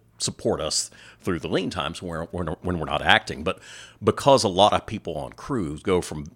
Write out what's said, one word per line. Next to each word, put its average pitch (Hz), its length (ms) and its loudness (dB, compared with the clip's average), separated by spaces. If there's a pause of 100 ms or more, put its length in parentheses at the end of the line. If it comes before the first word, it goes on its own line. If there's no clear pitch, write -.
(180)
support 87 440 -4
us - 280 -4 (300)
through 87 200 -2
the 78 100 -8
lean 98 200 -2
times 82 320 -6
when 92 80 -8
we're, 82 180 -6
when, 87 200 -6 (140)
when 90 180 -2
we're 78 60 -4
not 76 160 -2
acting. 90 420 2
But 90 160 -2 (420)
because 113 440 4
a - 20 2
lot 95 240 6
of 92 140 0
people 85 320 -8
on 65 160 -8
crews 82 500 -4
go 92 160 4
from 76 360 -6